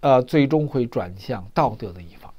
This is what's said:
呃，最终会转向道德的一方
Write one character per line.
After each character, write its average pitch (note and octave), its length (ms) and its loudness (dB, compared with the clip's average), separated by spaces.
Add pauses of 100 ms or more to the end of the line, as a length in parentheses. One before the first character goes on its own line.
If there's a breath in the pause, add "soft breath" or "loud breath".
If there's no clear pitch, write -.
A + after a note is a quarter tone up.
呃， C3 220 6
最 C#3+ 240 2
终 D3+ 200 2
会 C3+ 200 0
转 F#2 300 -6
向 G2 380 -10
道 C3 240 2
德 G2 140 -10
的 F2 100 -16
一 E2 140 -18
方 - 220 -20